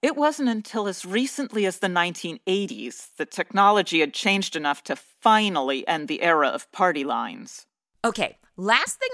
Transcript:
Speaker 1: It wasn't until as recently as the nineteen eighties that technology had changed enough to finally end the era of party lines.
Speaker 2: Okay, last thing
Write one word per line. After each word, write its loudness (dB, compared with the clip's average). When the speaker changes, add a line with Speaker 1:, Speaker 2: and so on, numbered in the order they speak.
Speaker 1:
It 0
wasn't 2
until -4
as -8
recently -2
as -2
the -2
nineteen -2
eighties -4
that -4
technology 4
had 0
changed 0
enough -2
to -6
finally 2
end -2
the -4
era 4
of -6
party 0
lines. -6
Speaker 2:
Okay, -4
last 2
thing -4